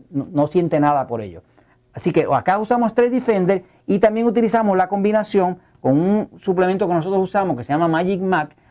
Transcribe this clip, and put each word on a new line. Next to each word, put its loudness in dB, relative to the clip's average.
no, -6
no 0
siente 0
nada 2
por -6
ello. -14
Así -4
que 2
acá 0
usamos 0
Stress 2
Defender 0
y 0
también 2
utilizamos 2
la 2
combinación 0
con 2
un 0
suplemento 0
que -2
nosotros -2
usamos -2
que -10
se -4
llama 0
Magic 0
Mac. -2